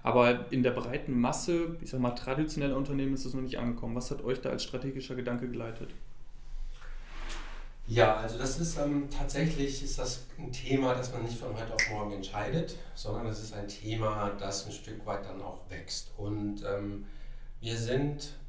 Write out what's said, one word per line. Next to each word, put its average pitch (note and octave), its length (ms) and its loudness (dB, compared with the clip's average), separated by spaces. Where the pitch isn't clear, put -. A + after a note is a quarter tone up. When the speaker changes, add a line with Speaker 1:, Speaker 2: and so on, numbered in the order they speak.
Speaker 1:
Aber A#2+ 500 8
in C3 120 4
der B2 80 6
breiten B2 480 0
Masse, E3 600 2
ich - 100 -6
sag C3 80 0
mal, B2 120 4
traditioneller C#3 640 0
Unternehmen C3+ 380 2
ist C3 140 0
das B2+ 80 -2
noch C3 80 0
nicht B2+ 160 -2
angekommen. A#2 340 0
Was B2 160 -2
hat C3 140 -2
euch C3 180 0
da C3 80 -2
als - 140 0
strategischer C3+ 500 -4
Gedanke B2 340 -2
geleitet? A#2 420 -4
Speaker 2:
Ja, - 300 8
also A2 240 -2
das C3 200 2
ist, E3 200 0
ähm, C#3+ 360 2
tatsächlich C#3+ 680 2
ist - 160 0
das - 260 -2
ein D#3+ 120 -6
Thema, C3 440 4
das B2 180 -2
man A2+ 100 -4
nicht A#2 140 -2
von A2 160 -4
heute G#2+ 220 -4
auf - 160 4
morgen G#2 220 -2
entscheidet, G#2+ 600 -2
sondern A2 320 -2
es A2 160 -2
ist G#2+ 100 -8
ein G#2 140 -6
Thema, G#2+ 720 0
das G2+ 260 -2
ein G#2 60 -6
Stück - 340 -8
weit G2+ 200 -2
dann G2+ 180 -6
auch - 160 -8
wächst. - 480 -6
Und, G#2 480 -2
ähm, G2+ 400 -2
wir A#2 160 -2
sind C#3 560 0